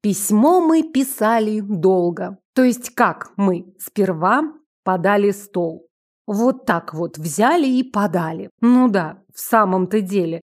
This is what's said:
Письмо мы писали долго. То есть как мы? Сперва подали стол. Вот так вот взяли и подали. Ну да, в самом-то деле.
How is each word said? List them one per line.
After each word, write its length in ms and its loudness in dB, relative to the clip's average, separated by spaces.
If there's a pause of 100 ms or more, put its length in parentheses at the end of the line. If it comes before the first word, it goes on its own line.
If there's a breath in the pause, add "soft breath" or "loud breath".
Письмо 600 2
мы 240 2
писали 760 -2
долго. 760 0 (160)
То 80 4
есть 280 0
как 460 -2
мы? 420 -2
Сперва 680 -2 (400)
подали 480 2
стол. 560 -6 (380)
Вот 400 -2
так 280 -2
вот 240 -8
взяли 480 0
и 160 0
подали. 680 -4 (100)
Ну 280 4
да, 340 -2 (120)
в 60 -18
самом-то 600 2
деле. 480 -2